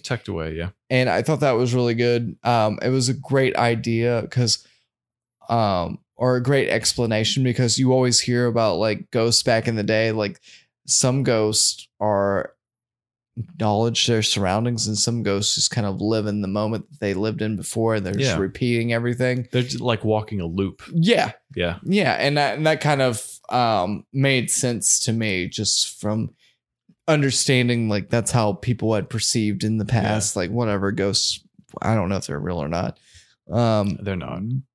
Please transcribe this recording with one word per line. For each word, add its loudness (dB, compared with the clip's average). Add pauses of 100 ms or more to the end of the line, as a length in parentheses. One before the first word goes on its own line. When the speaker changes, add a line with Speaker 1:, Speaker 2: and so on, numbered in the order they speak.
Speaker 1:
Tucked -6
away, -6
yeah. -6 (220)
Speaker 2:
And 4
I 2
thought 0
that 4
was 2
really 2
good. 0
Um, 2
it 0
was 0
a -2
great 0
idea 0
'cause, 0 (840)
um, 0 (160)
or 2
a 0
great 2
explanation, 0
because 2
you 4
always 4
hear 0
about, 2
like, -2
ghosts 2
back 2
in 0
the -2
day. 2
Like, -4 (480)
some 2
ghosts 2 (120)
are 0 (840)
acknowledge 0
their 2
surroundings, 0
and -2
some -2
ghosts 0
just 0
kind -2
of -4
live 0
in -2
the -4
moment -4
that -20
they 0
lived -2
in -2
before, -2
and -2
they're -4
just 0
Speaker 1:
Yeah. 0
Speaker 2:
repeating -2
everything. -2
Speaker 1:
They're 2
just, -6
like, 0
walking 0
a -4
loop. -4 (120)
Speaker 2:
Yeah. 2 (220)
Speaker 1:
Yeah. -2
Speaker 2:
Yeah, 0
and 0
that, 0
and -2
that 2
kind 2
of, 0 (220)
um, 0
made 2
sense 0
to 0
me -2
just -2
from -4 (760)
understanding, 2
like, -2
that's 0
how 2
people -2
had -2
perceived -2
in 0
the -2
Speaker 1:
Yeah. 0
Speaker 2:
past, -2
like, -2
whatever, 0
ghosts, -2 (400)
I 0
don't 0
know -2
if -8
they're -6
real -4
or -4
not. -4 (540)
Um, 0
Speaker 1:
They're -4
not. -8 (340)